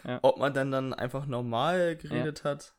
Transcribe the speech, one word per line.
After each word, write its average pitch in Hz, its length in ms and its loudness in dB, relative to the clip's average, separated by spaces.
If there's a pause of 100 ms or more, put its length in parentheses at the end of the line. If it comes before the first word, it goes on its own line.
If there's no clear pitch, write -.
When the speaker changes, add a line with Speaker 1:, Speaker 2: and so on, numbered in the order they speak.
Speaker 1:
ja. 127 180 -6
Speaker 2:
ob - 160 6
man 139 160 0
dann, 135 160 2
dann 131 240 0
einfach 135 320 -4
normal 139 720 0
geredet 147 460 -4
Speaker 1:
Ja. 147 80 0
Speaker 2:
hat. - 280 -10